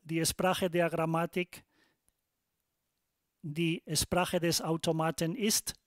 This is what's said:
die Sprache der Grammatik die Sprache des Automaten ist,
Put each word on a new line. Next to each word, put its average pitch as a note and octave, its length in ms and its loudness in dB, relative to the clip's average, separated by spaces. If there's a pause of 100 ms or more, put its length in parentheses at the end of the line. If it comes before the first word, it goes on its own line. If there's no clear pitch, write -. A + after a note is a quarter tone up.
die E3 220 -2
Sprache F#3 440 0
der E3+ 200 2
Grammatik E3 720 -2 (1800)
die E3 340 -2 (120)
Sprache F3+ 460 2
des E3 220 0
Automaten D#3+ 720 0
ist, A3 400 -2 (120)